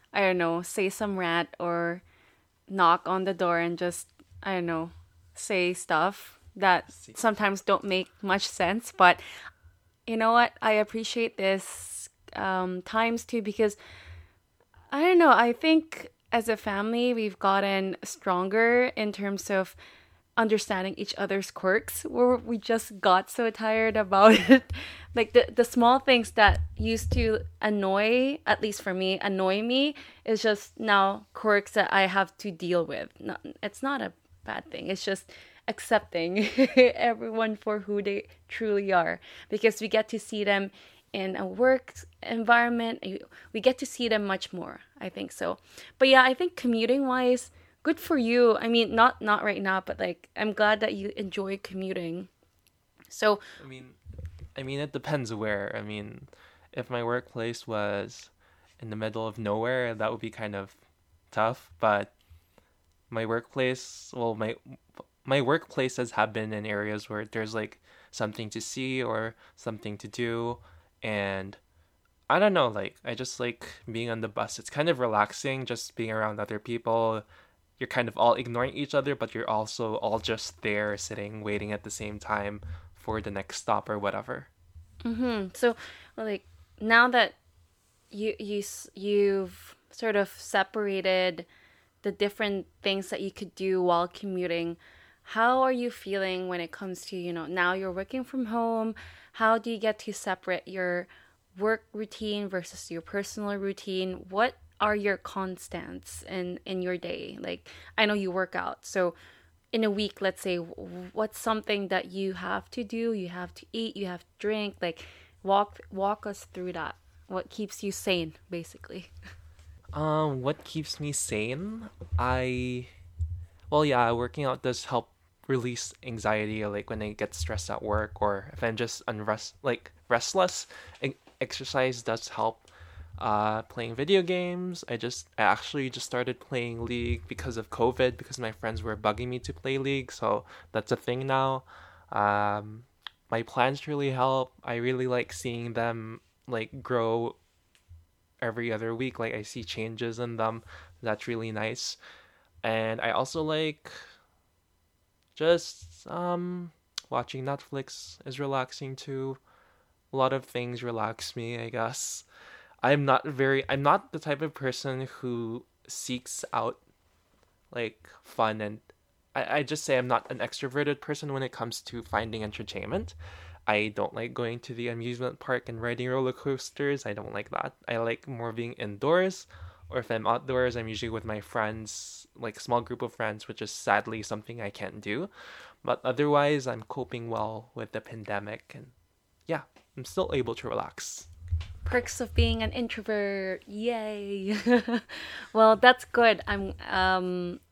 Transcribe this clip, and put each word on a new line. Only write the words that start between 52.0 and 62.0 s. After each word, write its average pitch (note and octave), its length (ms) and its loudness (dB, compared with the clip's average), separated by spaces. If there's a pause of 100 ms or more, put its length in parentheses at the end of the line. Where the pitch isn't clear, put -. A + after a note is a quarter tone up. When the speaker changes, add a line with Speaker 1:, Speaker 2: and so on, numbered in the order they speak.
Speaker 1:
So G#3 320 2 (240)
Speaker 2:
I C3+ 40 -18
mean, C3 240 -18 (680)
I C3+ 60 -6
mean, C3+ 160 -4
it D3 120 -4
depends C3+ 420 -2
where. G#2 420 -2
I A2 60 -6
mean, G#2 460 -10 (440)
if - 180 -8
my A#2+ 140 -2
workplace A#2 640 -4
was G#2 640 -4 (500)
in A2+ 100 -12
the G#2+ 60 -8
middle A2 320 -4
of G#2+ 100 -10
nowhere, A#2 560 0
that A2 180 -2
would A2+ 80 -6
be A2+ 100 -8
kind G#2+ 260 -8
of G2 200 -10 (560)
tough. A2 480 0
But G#2 340 4 (960)